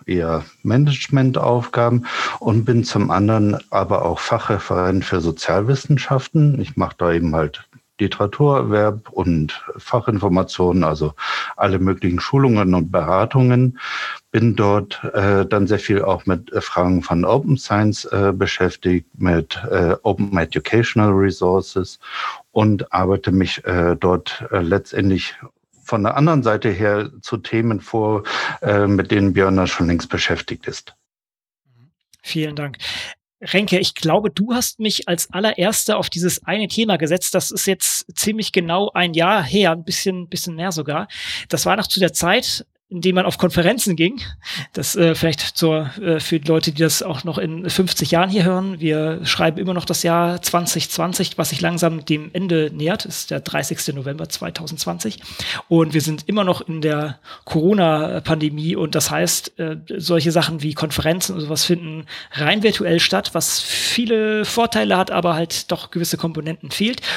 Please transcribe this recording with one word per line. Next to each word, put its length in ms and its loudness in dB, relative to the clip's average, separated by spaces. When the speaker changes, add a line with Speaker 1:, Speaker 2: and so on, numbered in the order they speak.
Speaker 1:
eher 380 0
Managementaufgaben 1400 2
und 240 2
bin 180 2
zum 260 0
anderen 480 2
aber 340 0
auch 160 -2
Fachreferent 840 0
für 160 -2
Sozialwissenschaften. 1400 0
Ich 160 -6
mache 220 -2
da 160 2
eben 200 2
halt 300 -2
Literaturerwerb 1080 0
und 540 0
Fachinformationen, 1080 0
also 320 0
alle 240 0
möglichen 400 0
Schulungen 560 4
und 160 0
Beratungen. 880 2
Bin 260 4
dort, 480 2
äh, 320 4
dann 180 2
sehr 140 2
viel 240 0
auch 240 0
mit, 260 -2
äh, 80 -2
Fragen 400 2
von 240 0
Open 320 2
Science, 480 0
äh, 300 2
beschäftigt, 720 0
mit, 380 2
äh, 320 4
Open 340 0
Educational 720 2
Resources 880 0
und 420 2
arbeite 380 2
mich, 340 0
äh, 300 2
dort, 560 -2
äh, 80 0
letztendlich 760 0
von 200 -2
der 140 0
anderen 260 4
Seite 260 2
her 400 0
zu 160 -6
Themen 420 0
vor, 420 0
äh, 240 4
mit 240 2
denen 240 4
Björn 220 4
da 100 4
schon 220 0
längst 220 0
beschäftigt 580 -4
ist. 260 -12
Speaker 2:
Vielen 340 -6
Dank. 220 -8
Renke, 380 0
ich 160 0
glaube, 380 0
du 240 -2
hast 240 -4
mich 280 -2
als 240 -4
allererster 640 0
auf 120 -4
dieses 360 -2
eine 220 -2
Thema 300 0
gesetzt. 380 0
Das 160 0
ist 160 -2
jetzt 400 -2
ziemlich 340 -2
genau 440 0
ein 180 0
Jahr 300 4
her, 280 4
ein 120 -4
bisschen, 440 -4
bisschen 280 -8
mehr 160 -4
sogar. 360 -4
Das 200 -2
war 100 4
noch 80 -2
zu 140 -2
der 140 4
Zeit, 520 0
in 120 -8
dem 140 2
man 100 4
auf 120 -2
Konferenzen 600 2
ging. 240 0
Das, 240 -4
äh, 180 4
vielleicht 280 0
zur, 560 0
äh, 240 0
für 180 -2
die 80 -4
Leute, 240 2
die 100 -4
das 220 2
auch 220 -6
noch 120 -6
in 320 -6
fünfzig 420 0
Jahren 180 4
hier 160 2
hören. 340 0
Wir 460 -2
schreiben 320 0
immer 160 -2
noch 100 -4
das 200 -2
Jahr 380 2
zwanzig 480 -2
zwanzig, 480 -2
was 120 -2
sich 100 -4
langsam 460 0
dem 260 -2
Ende 420 0
nähert. 300 -4
Das 140 -10
ist 140 -10
der 100 -4
dreißigste 500 -4
November 380 -8
zweitausendzwanzig. 920 -8
Und 260 4
wir 60 2
sind 300 -4
immer 160 0
noch 160 0
in 180 -8
der 400 -4
Corona-Pandemie. 1300 0
Und 180 -4
das 160 0
heißt, 480 -4
äh, 160 -6
solche 340 2
Sachen 320 0
wie 100 -4
Konferenzen 600 -2
und 60 -6
sowas 240 -2
finden 400 -2
rein 320 0
virtuell 380 2
statt, 320 0
was 260 -2
viele 880 -2
Vorteile 500 0
hat, 160 0
aber 240 2
halt 380 -4
doch 180 -8
gewisse 240 -2
Komponenten 560 -6
fehlt. 300 -2